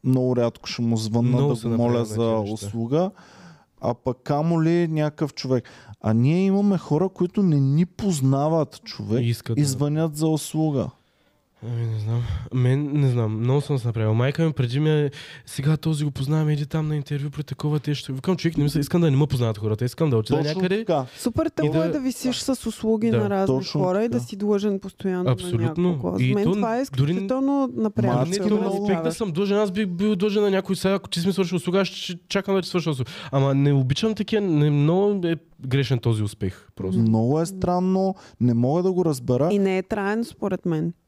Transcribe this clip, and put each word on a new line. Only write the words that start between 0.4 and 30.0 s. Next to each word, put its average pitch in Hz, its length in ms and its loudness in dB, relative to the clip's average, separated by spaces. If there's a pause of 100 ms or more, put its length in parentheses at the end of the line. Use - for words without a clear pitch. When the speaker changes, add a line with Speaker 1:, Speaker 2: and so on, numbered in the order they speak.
Speaker 1:
ще - 140 -6
му 117 160 2
звънна 113 320 0
Speaker 2:
Много 139 200 2
Speaker 1:
да 123 60 0
Speaker 2:
се 110 120 -6
Speaker 1:
го 117 60 0
моля 120 160 2
Speaker 2:
напрягам 120 100 2
на 120 60 0
Speaker 1:
за 107 100 -6
Speaker 2:
тия 113 260 2
неща. 104 120 -4 (120)
Speaker 1:
услуга, 117 460 0 (680)
а 120 120 -2
пък 123 300 -6
камо 160 400 0
ли 170 240 2
някакъв 151 460 -2
човек. 127 360 -2 (320)
А 110 120 0
ние 151 320 4
имаме 196 320 2
хора, 160 320 0
които 185 340 -2
не 156 160 4
ни 139 260 2
познават, 151 1000 0
човек, 107 380 -2
Speaker 2:
И 117 80 0
искат 117 280 -4
Speaker 1:
и 143 40 2
Speaker 2:
да 143 60 2
Speaker 1:
звънят 147 500 0
за 160 100 0
услуга. 151 600 0 (760)
Speaker 2:
Ами, 117 220 -4
не 110 140 -4
знам. 113 240 -2 (300)
Мен, 131 400 2
не 143 160 4
знам. 110 300 0
Много 127 220 2
съм 143 180 -2
се 117 80 -4
направил. 110 260 0
Майка 135 320 2
ми 160 80 0
преди 123 260 0
ми 156 120 2
е: 147 200 2 (340)
„Сега 147 320 0
този 151 280 -2
го 147 60 -2
познаваме, 151 420 0
иди 147 120 -2
там 156 220 -2
на 151 80 -2
интервю 147 340 -4
при 143 140 -8
такова, 151 360 -2
те 143 160 -2
ще“, - 180 -8
викам: 156 220 -2
„Човек, 170 220 -2
не 143 60 2
ми 147 60 2
се, 156 100 0
искам 175 220 0
да 160 100 4
не 131 60 4
ме 147 100 4
познават 117 300 0
хората, 107 280 -2
искам 151 240 0
да 120 80 4
отида 123 220 0
Speaker 1:
Точно 147 140 0
Speaker 2:
някъде.“ 190 320 0
Speaker 1:
така. 143 200 0 (120)
Speaker 3:
Супер 311 300 -2
тъпо - 200 0
Speaker 2:
И - 40 2
да 320 140 2
Speaker 3:
е 170 40 0
да 294 100 -2
висиш 254 380 -4
с - 300 -4
услуги 220 440 0
Speaker 2:
Да. - 60 2
Speaker 3:
на 208 120 2
разни 196 260 2
Speaker 1:
Точно - 260 -2
Speaker 3:
хора 185 220 2
и 240 60 0
да 233 80 -2
Speaker 1:
така. 233 80 -2
Speaker 3:
си - 100 -12
длъжен 202 440 0
постоянно 185 520 -2
Speaker 2:
Абсолютно. 120 520 -2
Speaker 3:
на 180 60 2
някого. 160 280 -2
За - 60 0
Speaker 2:
И 127 100 2
Speaker 3:
мен 202 100 2
Speaker 2:
то 233 100 2
Speaker 3:
това 208 180 0
е 233 60 -2
Speaker 2:
дори 254 40 -2
Speaker 3:
изключително 254 920 0
напрягаща 208 460 0
Speaker 1:
Мацки 175 220 0
Speaker 2:
Не, 202 80 0
то 208 60 2
не 202 120 0
успех 190 40 -2
да 190 120 -2
Speaker 3:
означава. 165 280 0
Speaker 2:
съм 190 200 -4
длъжен. 202 260 0
Аз 208 140 0
бих 202 160 -2
бил 196 280 0